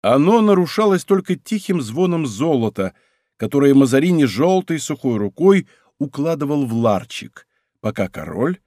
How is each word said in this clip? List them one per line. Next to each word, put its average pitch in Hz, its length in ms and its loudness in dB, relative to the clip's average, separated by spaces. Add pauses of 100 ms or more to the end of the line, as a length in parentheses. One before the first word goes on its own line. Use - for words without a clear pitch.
Оно 151 400 2
нарушалось 196 640 2
только 190 320 0
тихим 190 440 -6
звоном 160 460 -2
золота, 113 720 -2 (420)
которое 139 380 2
Мазарини 139 500 4
жёлтой 165 540 0
сухой 127 380 -4
рукой 165 500 2 (320)
укладывал 143 680 -4
в 113 80 -6
ларчик, - 760 -4 (340)
пока 104 260 -4
король 87 600 -6